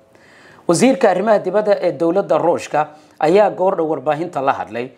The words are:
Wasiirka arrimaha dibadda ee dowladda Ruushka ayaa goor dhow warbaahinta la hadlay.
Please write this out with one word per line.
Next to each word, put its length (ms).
Wasiirka 420
arrimaha 340
dibadda 360
ee 120
dowladda 460
Ruushka 500
ayaa 300
goor 260
dhow 140
warbaahinta 520
la 100
hadlay. 460